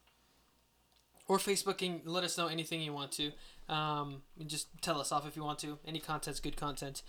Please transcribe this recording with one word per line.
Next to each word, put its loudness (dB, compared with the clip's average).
Or 8
Facebook 4
and 0
let 2
us 0
know 4
anything 0
you 0
want -2
to. 0
Um, 2
and -8
just -2
tell 2
us 0
off 2
if -8
you -4
want -2
to. -4
Any -2
content's -2
good -2
content. -4